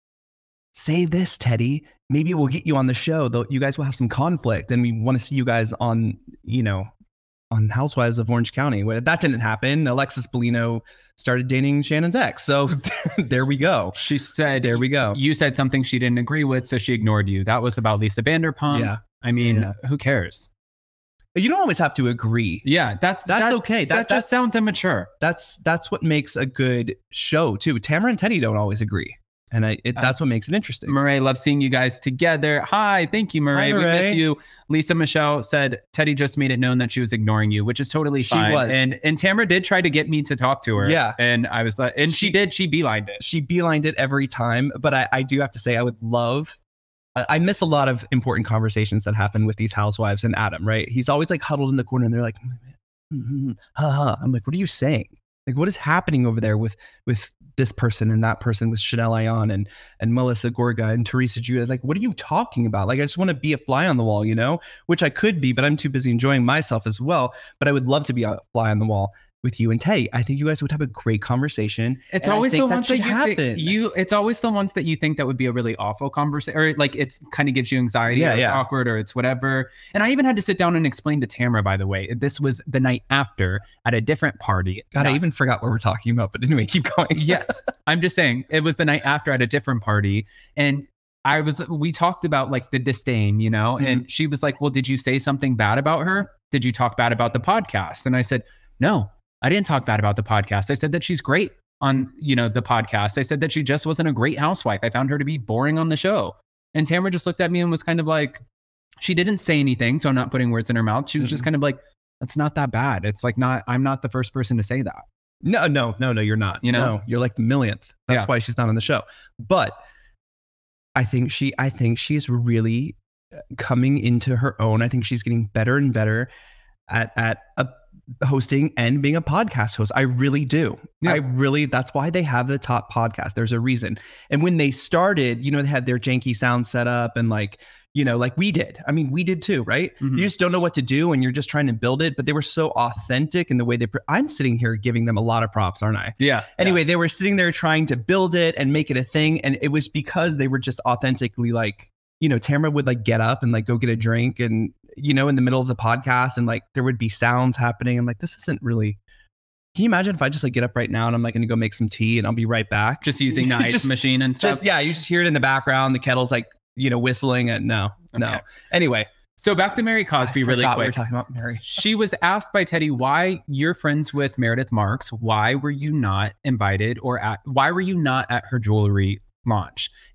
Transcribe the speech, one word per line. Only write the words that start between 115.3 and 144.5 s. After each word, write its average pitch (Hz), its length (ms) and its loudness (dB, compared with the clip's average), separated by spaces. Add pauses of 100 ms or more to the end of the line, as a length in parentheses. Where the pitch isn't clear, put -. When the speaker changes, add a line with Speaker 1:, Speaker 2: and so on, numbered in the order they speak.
Speaker 1:
No, 175 240 2
no, 127 320 2
no, 127 160 0
no, 107 80 2
you're 107 140 2
not. 101 280 -2
Speaker 2:
You 123 80 2
know? 120 240 2
Speaker 1:
No, 95 100 -8
you're, 117 140 -2
like, 123 140 -2
the 117 80 -2
millionth. 123 500 0 (160)
That's 123 140 2
Speaker 2:
Yeah. 95 40 -2
Speaker 1:
why 120 120 2
she's 117 180 -4
not 117 140 2
on 110 40 2
the 113 60 0
show. 123 220 0 (360)
But 135 380 0 (1200)
I 127 100 2
think 123 260 0
she, 139 280 -2
I 131 100 0
think 117 300 0
she's 147 300 -2
really, 120 680 0 (380)
uh, - 60 -16 (180)
coming 131 400 2
into 120 380 2
her 135 240 -2
own. 110 220 2
I 120 60 0
think 120 160 -2
she's 120 180 -4
getting 117 240 0
better 113 300 0
and 143 160 2
better 110 360 0 (600)
at, 113 280 -2
at, 113 260 -2 (140)
uh, 127 80 2 (600)
hosting 139 520 2
and 123 260 2
being 147 140 2
a 165 60 0
podcast 143 540 -2
host. 107 180 0
I 135 80 2
really 135 420 2
do. 147 340 0 (220)
Speaker 2:
Yeah. 170 120 2
Speaker 1:
I 156 40 4
really, 139 500 2
that's 131 260 -2
why 143 160 0
they 175 140 0
have 123 240 0
the 139 120 -2
top - 340 -2
podcast. 117 420 -4
There's 117 180 0
a 117 80 0
reason. 117 380 0 (320)
And 143 120 2
when 175 160 4
they 143 120 4
started, 143 760 0
you 143 60 0
know, 143 100 2
they 139 80 0
had 127 180 0
their 123 120 0
janky 127 360 0
sound 123 320 0
setup 120 500 -2
and, 117 120 2
like, 104 320 -4 (340)
you 143 100 2
know, 120 140 2
like 123 180 -2
we 196 160 2
did. - 340 -4
I 139 60 -2
mean, 151 180 0
we 165 140 -2
did 175 160 -2
too, 151 240 -2
right? 135 320 0
Speaker 2:
Mm-hmm. 135 220 -2
Speaker 1:
You 180 60 2
just 202 140 -2
don't 180 140 2
know 185 80 2
what 175 140 0
to 143 80 0
do 147 320 2
and 131 80 2
you're 127 100 0
just 139 160 -4
trying 147 180 0
to 123 60 2
build 123 300 0
it. 160 120 0
But 127 120 -4
they 147 80 0
were 151 80 0
so 156 300 -2
authentic 135 760 -2
in 139 60 2
the 120 80 0
way 120 140 0
they, 117 80 0
pr-, - 200 -8
I'm 226 220 0
sitting 127 300 0